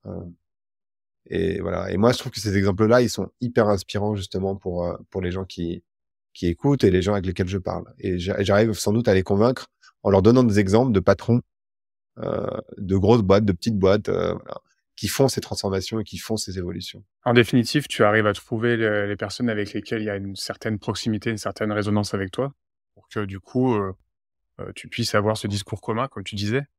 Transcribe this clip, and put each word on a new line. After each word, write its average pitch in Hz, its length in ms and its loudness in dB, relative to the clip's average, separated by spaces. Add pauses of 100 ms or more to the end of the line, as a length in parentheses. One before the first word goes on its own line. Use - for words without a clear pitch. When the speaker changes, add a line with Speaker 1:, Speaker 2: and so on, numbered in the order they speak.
Speaker 1:
Euh, 98 40 -12 (1200)
et 87 300 -2
voilà. 90 300 -4
Et 90 60 -2
moi, 113 140 4
je 123 60 0
trouve 123 140 -10
que - 80 -12
ces 98 180 -2
exemples-là, 104 440 4
ils 113 80 2
sont 92 300 -6
hyper 117 280 2
inspirants 104 480 -2
justement 98 400 -4
pour, 87 300 -6
euh, 85 120 -6 (120)
pour 98 120 -6
les 90 100 -4
gens 92 140 -6
qui, 87 380 -8 (500)
qui - 140 -4
écoutent 139 360 2
et 101 80 6
les 92 100 4
gens 98 120 0
avec 98 140 -2
lesquels 92 200 -2
je 95 120 -2
parle. 90 260 -6 (140)
Et 92 180 -4
j'a-, 92 240 -4
j'arrive 104 320 4
sans 104 200 -2
doute 117 140 2
à 104 60 6
les 95 100 4
convaincre 107 440 2 (360)
en 110 60 0
leur 98 120 8
donnant 120 220 8
des 107 160 4
exemples 110 320 4
de 98 80 4
patrons, 101 420 4 (760)
euh, - 300 -6 (300)
de 95 200 -2
grosses 107 240 4
boîtes, 98 240 4
de 98 80 2
petites 107 240 -2
boîtes, 98 320 2
euh, 90 240 -2
voilà, - 280 -12 (340)
qui - 120 -8
font 135 200 2
ces 127 120 -2
transformations 98 600 -4
et 104 40 -6
qui 95 140 -12
font 110 180 -6
ces 95 220 -8
évolutions. 90 460 -10 (200)
Speaker 2:
En 123 100 2
définitive, 123 540 4
tu - 160 0
arrives 107 240 4
à 104 60 2
trouver 117 420 -2
le, 107 320 0
les 101 80 -4
personnes 113 340 -4
avec 104 240 -4
lesquelles 110 280 -6
il 107 40 -6
y 107 40 -4
a 101 60 -4
une 98 200 -8
certaine 104 440 -6
proximité, 110 500 -4
une 110 80 -4
certaine 107 340 -6
résonance 104 420 -2
avec 98 180 -4
toi, 135 220 -4 (420)
pour - 120 -20
que 107 160 -6
du 95 160 -10
coup, 127 360 0
euh, 98 180 -2 (680)
euh, 98 160 -12
tu - 120 -18
puisses 113 280 -4
avoir 107 220 0
ce - 100 -8
discours 101 320 -6
commun, 117 280 -6
comme 101 160 -14
tu - 120 -12
disais. 104 280 -4 (160)